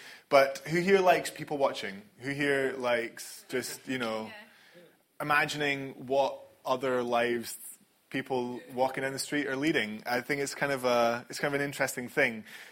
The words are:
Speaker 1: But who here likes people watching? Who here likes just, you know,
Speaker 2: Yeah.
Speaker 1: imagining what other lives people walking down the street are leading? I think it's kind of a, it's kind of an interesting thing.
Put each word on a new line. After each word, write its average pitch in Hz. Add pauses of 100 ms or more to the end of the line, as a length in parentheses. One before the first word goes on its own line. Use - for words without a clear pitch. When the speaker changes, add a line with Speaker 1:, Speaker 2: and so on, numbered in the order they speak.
(300)
Speaker 1:
But 135
who 160
here 190
likes 175
people 151
watching? 104 (160)
Who 127
here 139
likes 120
just, 123
you 131
know, 110
Speaker 2:
Yeah. - (400)
Speaker 1:
imagining 147
what 135 (240)
other 127
lives 120 (520)
people 123 (160)
walking 131
down 135
the 135
street 143
are 135
leading? 131
I 123
think 143
it's 139
kind 143
of 127
a, 120
it's -
kind 147
of 143
an 143
interesting 135
thing. 117 (280)